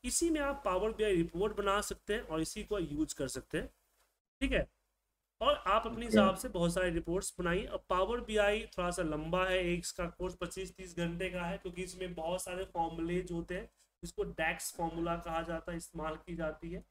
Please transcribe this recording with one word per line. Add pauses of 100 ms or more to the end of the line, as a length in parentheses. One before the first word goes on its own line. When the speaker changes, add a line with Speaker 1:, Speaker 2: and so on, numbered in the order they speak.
Speaker 1:
इसी
में
आप
Power
बीआई
report
बना
सकते
हैं
और
इसी
को
यूज़
कर
सकते
हैं, (760)
ठीक
है। (760)
और
आप
अपने
Speaker 2:
ओके।
Speaker 1:
हिसाब
से
बहुत
सारे
reports
बनाइए।
अब
Power
बीआई (160)
थोड़ा
सा
लंबा
है,
एक
इसका
course
पच्चीस
तीस
घंटे
का
है
क्योंकि
इसमें
बहुत
सारे
फॉर्मूले
जो
होते
हैं, (340)
इसको
Dex
formula
कहा
जाता
है,
इस्तेमाल
की
जाती
है। (120)